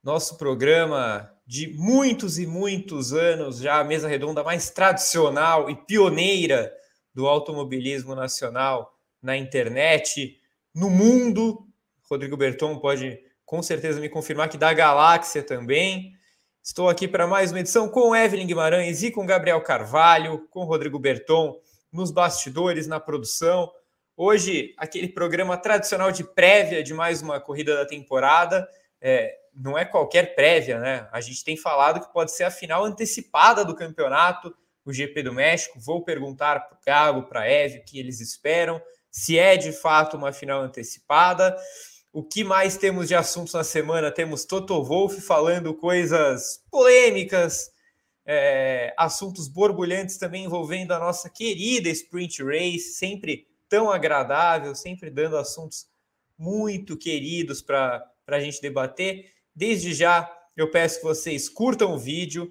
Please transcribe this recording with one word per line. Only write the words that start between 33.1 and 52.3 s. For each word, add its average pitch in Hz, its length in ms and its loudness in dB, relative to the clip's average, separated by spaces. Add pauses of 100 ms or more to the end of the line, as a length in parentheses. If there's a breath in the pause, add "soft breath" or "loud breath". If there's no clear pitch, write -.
do 165 120 -4
campeonato, 165 840 0 (300)
o 139 40 -12
G 135 160 -6
P 143 160 -8
do 127 120 -8
México. 151 440 0
Vou 160 240 -6
perguntar 143 580 -4
pro - 260 -20
Gabo, 143 380 2
pra 113 220 -6
Eve, 139 340 0
o - 40 -20
que 139 140 -16
eles 127 240 -12
esperam, 165 580 -4 (300 soft breath)
se - 280 0
é 185 200 8
de 151 120 -4
fato 156 460 2
uma 139 160 -6
final 139 300 -6
antecipada. 170 920 2 (560 loud breath)
O 156 120 -10
que 214 200 -8
mais 190 360 2
temos 185 280 0
de 180 80 0
assuntos 170 380 -2
na 160 120 -2
semana? 156 460 -2
Temos 160 360 -6
Toto 190 360 -2
Wolff 185 380 -2
falando 165 540 0
coisas 160 960 0
polêmicas, 208 1000 4 (540)
é, 135 720 0
assuntos 175 520 -4
borbulhantes 180 680 -2
também 185 280 -8
envolvendo 175 480 -6
a 170 80 -2
nossa 175 280 -6
querida 214 600 -4
Sprint 165 560 -8